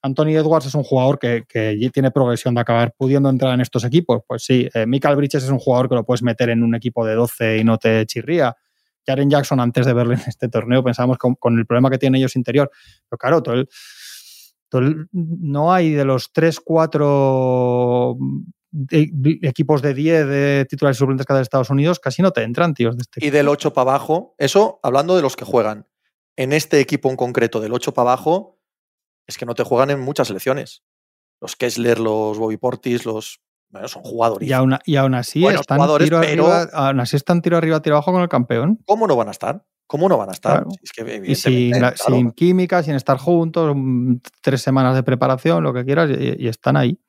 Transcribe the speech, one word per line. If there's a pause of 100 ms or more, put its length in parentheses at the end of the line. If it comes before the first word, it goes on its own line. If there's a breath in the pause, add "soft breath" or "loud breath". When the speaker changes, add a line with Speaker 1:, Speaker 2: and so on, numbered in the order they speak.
Speaker 1:
Anthony
Edwards
es
un
jugador
que,
que
ya
tiene
progresión
de
acabar
pudiendo
entrar
en
estos
equipos.
Pues
sí,
eh,
Mikal
Bridges
es
un
jugador
que
lo
puedes
meter
en
un
equipo
de
doce
y
no
te
chirría. (500)
Jaren
Jackson,
antes
de
verle
en
este
torneo,
pensábamos
con,
con
el
problema
que
tienen
ellos
interior. (400 soft breath)
Pero
claro,
todo
el, (1000 loud breath)
todo
el,
no
hay
de
los
tres,
cuatro (540)
de,
de,
equipos
de
diez
de
titulares
suplentes
que
hay
de
Estados
Unidos,
casi
no
te
entran,
tíos,
de
este
Speaker 2:
Y
del
Speaker 1:
equipo.
Speaker 2:
ocho
para
abajo,
eso
hablando
de
los
que
juegan. (500)
En
este
equipo
en
concreto,
del
ocho
para
abajo, (680)
es
que
no
te
juegan
en
muchas
selecciones. (580)
Los
Kessler,
los
Bobby
Portis,
los, (280)
bueno,
son
jugadores.
Speaker 1:
Y
aún,
y
aún
así
Speaker 2:
Buenos
Speaker 1:
están
Speaker 2:
jugadores,
Speaker 1:
tiro
Speaker 2:
pero
Speaker 1:
arriba,
aún
así
están
tiro
arriba,
tiro
abajo
con
el
campeón.
Speaker 2:
¿Cómo
no
van
a
estar? (220)
¿Cómo
no
van
a
estar?
Speaker 1:
Claro.
Speaker 2:
Si
es
que, (280)
Speaker 1:
Y
sin
Speaker 2:
evidentemente,
Speaker 1:
la,
Speaker 2:
claro.
Speaker 1:
sin
química,
sin
estar
juntos,
mm, (260)
tres
semanas
de
preparación,
lo
que
quieras,
y,
y
están
ahí.